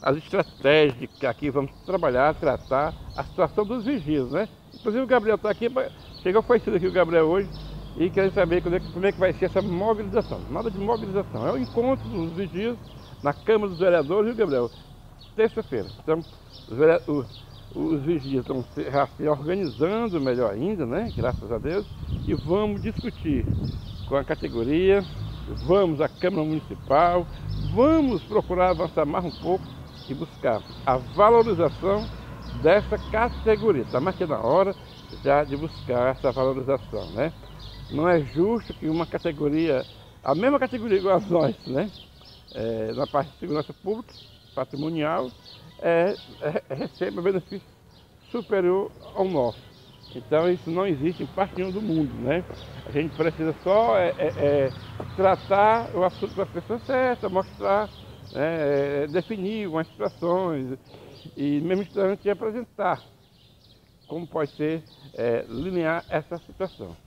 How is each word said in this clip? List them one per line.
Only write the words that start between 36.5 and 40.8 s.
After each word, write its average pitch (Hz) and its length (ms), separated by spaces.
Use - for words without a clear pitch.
né? 135 220
Não 151 160
é 175 140
justo 190 520
que - 140
uma 160 180
categoria, 151 800
a 135 100
mesma 254 240
categoria 233 400